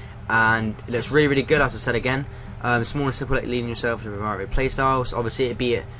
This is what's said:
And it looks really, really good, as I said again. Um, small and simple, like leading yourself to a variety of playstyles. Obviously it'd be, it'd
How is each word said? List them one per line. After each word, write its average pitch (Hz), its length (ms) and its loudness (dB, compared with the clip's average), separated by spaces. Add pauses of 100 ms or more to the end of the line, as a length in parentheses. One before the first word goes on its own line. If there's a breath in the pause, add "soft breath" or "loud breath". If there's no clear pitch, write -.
(300 loud breath)
And 110 580 2
it 120 40 -10
looks 117 180 -2
really, 147 180 6
really 135 140 4
good, 147 200 4
as 135 120 2
I - 60 -6
said 123 160 0
again. 131 320 0 (340 loud breath)
Um, 117 220 2
small 143 240 -2
and 123 80 0
simple, 131 200 0
like 120 120 0
leading 120 220 -2
yourself 117 340 -4
to 107 100 -8
a 101 40 -6
variety 101 260 -4
of 98 80 -8
playstyles. 135 680 2
Obviously 120 280 0
it'd 120 120 -2
be, 120 160 2
it'd - 140 -2 (120 loud breath)